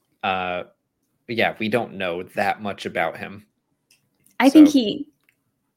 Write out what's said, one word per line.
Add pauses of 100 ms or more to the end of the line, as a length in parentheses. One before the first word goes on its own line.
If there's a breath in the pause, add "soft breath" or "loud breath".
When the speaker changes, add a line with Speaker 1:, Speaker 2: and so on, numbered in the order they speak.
(240)
Speaker 1:
Uh, (640)
but
yeah,
we
don't
know
that
much
about
him. (920)
Speaker 2:
I
think
Speaker 1:
So
Speaker 2:
he, (680)